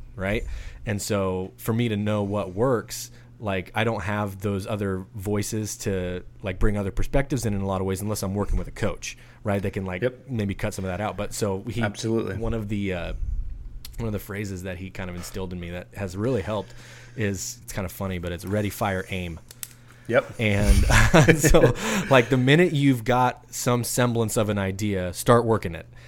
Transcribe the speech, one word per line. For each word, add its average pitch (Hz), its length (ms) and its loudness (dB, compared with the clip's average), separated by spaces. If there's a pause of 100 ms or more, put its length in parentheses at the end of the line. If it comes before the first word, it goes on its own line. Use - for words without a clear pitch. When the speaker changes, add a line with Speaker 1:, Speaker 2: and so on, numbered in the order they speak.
(160)
Speaker 1:
right? 101 280 -2 (420)
And 101 160 -2
so 95 560 -2
for 113 160 -2
me 117 160 2
to 104 80 -2
know 104 240 0
what 98 320 -4
works, 113 560 0 (280)
like, 95 360 -4
I 110 100 2
don't 113 200 0
have 104 360 -4
those 101 260 -2
other 98 380 -4 (100)
voices 104 640 -4
to, 90 440 -4 (200)
like, 92 160 -4
bring 104 200 2
other 98 140 -4
perspectives 139 520 0
in, 104 80 0
in 98 80 -2
a 98 60 -2
lot 95 160 -2
of 95 40 -2
ways, 95 140 -2
unless 104 220 -4
I'm 98 120 -2
working 101 240 0
with 87 100 -4
a - 40 -12
coach, - 460 -6 (260)
right? 101 160 0
They 98 100 -2
can, 95 140 -6
like, 92 160 -6
Speaker 2:
Yep. 127 300 -4
Speaker 1:
maybe 101 240 -2
cut 107 180 -4
some 95 140 -6
of 92 40 -4
that 90 120 -4
out. 98 160 -4
But 104 160 -6
so 101 340 -4
he, 113 140 -4
Speaker 2:
Absolutely. 104 540 -2
Speaker 1:
one 113 180 -2
of 107 160 -4
the, 101 240 -2
uh, 82 180 -6 (840)
one 117 80 -4
of 110 60 -4
the 101 80 -2
phrases 98 420 -8
that 92 160 -8
he 95 100 -10
kind 90 220 -10
of 87 60 -8
instilled 90 360 -8
in 87 80 -8
me 85 100 -10
that 90 240 -10
has 95 220 -8
really 113 260 0
helped 104 300 -6 (440)
is, 101 460 -4
it's - 120 -14
kind 101 100 -4
of 87 80 -6
funny, 95 260 -4
but 87 140 -4
it's 85 120 -8
ready, 101 260 0
fire, 95 400 -2
aim. 90 280 -6 (680)
Speaker 2:
Yep. - 320 2
Speaker 1:
And, 101 460 6
<laughs> - 40 4
uh, 160 440 8
so, 143 400 8 (180)
Speaker 2:
<laughs> 196 180 0
Speaker 1:
like, 123 200 8
the 131 80 4
minute 147 340 6
you've 139 320 4
got 123 400 2 (100)
some 123 300 0
semblance 117 540 0
of 104 100 2
an 104 100 0
idea, 95 540 -2
start 120 320 6
working 101 300 0
it. 80 120 -12 (220)